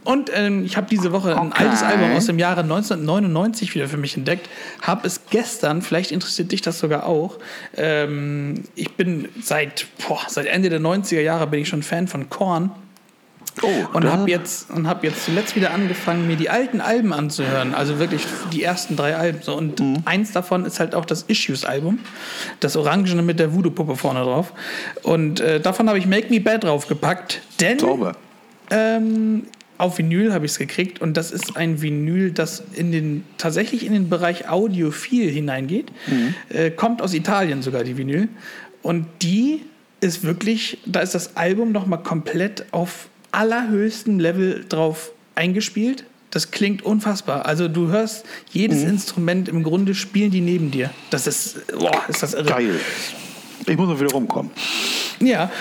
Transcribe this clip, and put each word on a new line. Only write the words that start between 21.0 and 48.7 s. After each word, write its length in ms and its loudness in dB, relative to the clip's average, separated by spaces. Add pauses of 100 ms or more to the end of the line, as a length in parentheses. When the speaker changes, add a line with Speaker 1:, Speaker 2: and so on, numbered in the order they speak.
Speaker 1:
das 200 -4
Issues-Album. 760 0 (640)
Das 160 0
Orangene 440 4
mit 160 2
der 160 4
Voodoo-Puppe 440 2
vorne 240 0
drauf. 320 0 (500)
Und, 380 2
äh, 180 4
davon 300 4
hab 80 4
ich 80 2
Make 240 4
Me 100 6
Bad 240 2
draufgepackt. 760 0 (180)
Denn, 200 4
Speaker 2:
Sauber. 340 2 (560)
Speaker 1:
ähm, 720 2 (340)
auf 200 0
Vinyl 360 4
hab 120 0
ich's 120 -2
gekriegt. 440 -4
Und 160 0
das 140 -2
ist 260 -6
ein 240 0
Vinyl, 500 0
das 320 -2 (120)
in 180 0
den, 320 -2 (120)
tatsächlich 480 -2
in 60 -2
den 180 2
Bereich 380 0
Audiophil 840 0
hineingeht. 640 -2 (160)
Speaker 2:
Mhm. 260 0 (140)
Speaker 1:
Äh, 240 0
kommt 300 0
aus 120 -2
Italien 480 0
sogar, 220 -2
die 140 -4
Vinyl. 320 0 (540)
Und 220 0 (160)
die 420 2 (360)
ist 240 0
wirklich, 600 -2
da 160 0
ist 120 -2
das 220 -4
Album 380 0
noch 140 0
mal 100 0
komplett 760 -4
auf 360 -4 (240)
allerhöchstem 880 2
Level 480 2
drauf 440 0 (240)
eingespielt. 680 0 (280)
Das 180 -2
klingt 340 0
unfassbar. 640 0
Also 220 2
du 220 2
hörst 360 0 (260)
jedes 320 2